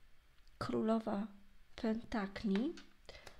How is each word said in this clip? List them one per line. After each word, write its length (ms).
Królowa 680
Pentakli. 1000